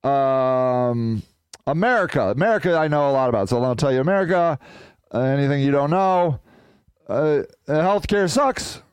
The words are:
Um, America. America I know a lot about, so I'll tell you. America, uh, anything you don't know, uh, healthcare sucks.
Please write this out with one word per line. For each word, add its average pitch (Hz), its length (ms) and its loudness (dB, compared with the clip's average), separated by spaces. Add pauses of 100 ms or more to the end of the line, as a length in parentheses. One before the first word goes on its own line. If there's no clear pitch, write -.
Um, 127 1200 0 (440)
America. 175 600 0
America 175 480 2
I 156 100 0
know 147 220 0
a 139 40 0
lot 131 160 0
about, 101 200 0
so 120 120 0
I'll 127 140 0
tell 139 160 0
you. 131 80 2
America, 170 580 0 (560)
uh, 113 60 -2
anything 139 420 0
you 139 100 2
don't 143 180 2
know, 180 500 0 (680)
uh, 143 360 0 (240)
healthcare 190 600 0
sucks. - 520 -2 (120)